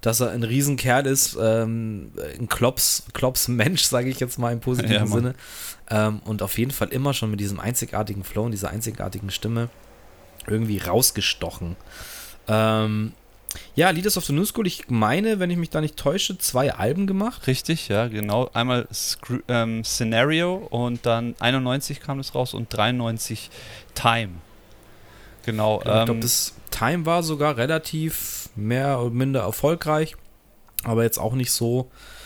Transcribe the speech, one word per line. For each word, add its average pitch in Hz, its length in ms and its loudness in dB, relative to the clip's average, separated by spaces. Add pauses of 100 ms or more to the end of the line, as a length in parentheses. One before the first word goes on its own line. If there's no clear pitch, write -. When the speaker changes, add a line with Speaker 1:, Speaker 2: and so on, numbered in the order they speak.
Speaker 1:
dass 117 180 2
er 123 120 2
ein 120 120 -2
Riesenkerl 131 600 4
ist, 135 360 2
ähm, 113 720 0 (260)
ein 117 120 -6
Klops, - 540 2 (100)
Klops-Mensch, 123 720 2
sag 123 240 2
ich 131 120 -4
jetzt - 180 -4
mal 120 140 0
im 117 80 -2
positiven 117 340 2
Speaker 2:
Ja, 104 120 4
Mann. 107 60 0
Speaker 1:
Sinne. 120 240 2 (540)
Ähm, 107 360 2
und 107 160 -2
auf 98 160 -2
jeden 123 140 2
Fall - 180 -2
immer 135 240 0
schon 113 180 0
mit 104 80 -2
diesem 101 220 -4
einzigartigen 104 640 -4
Flow - 180 -2
und 117 80 -2
dieser 98 200 -4
einzigartigen 101 600 -6
Stimme 117 380 -2 (760)
irgendwie 107 320 0
rausgestochen. 95 1000 0 (720)
Ähm, 110 640 2 (640)
ja, 170 140 6
Leaders 185 280 0
of - 80 -4
the 143 80 0
New 165 120 4
School, 220 220 0
ich - 220 -6
meine, 143 500 2
wenn 180 100 0
ich 175 80 0
mich 165 120 -2
da 156 100 0
nicht 151 160 -2
täusche, 180 440 0
zwei 131 340 2
Alben 185 340 0
gemacht. 196 400 -2
Speaker 2:
Richtig, 135 400 0
ja, 110 220 2
genau. 107 440 0
Einmal 123 400 2
Scru-, - 540 -6
ähm, 113 380 0
Scenario 147 680 2
und 120 500 -4
dann 117 340 0
einundneunzig 131 600 0
kam 139 180 -4
es - 160 -8
raus 127 180 0
und 113 160 -6
dreiundneunzig 113 800 -2 (460)
Time. 117 360 2 (1120)
Genau, 107 380 2
Speaker 1:
Ja, 110 180 4
ich 113 40 4
glaub, 117 120 0
Speaker 2:
ähm, 113 40 -4
Speaker 1:
das - 320 0 (160)
Time 156 360 0
war 170 180 2
sogar 151 340 0
relativ 156 1000 -2
mehr 127 440 2
oder 120 100 0
minder 127 320 2
erfolgreich, 156 720 0 (680)
aber 117 200 2
jetzt 113 140 2
auch 110 160 -2
nicht 127 180 -2
so, 123 380 0 (360)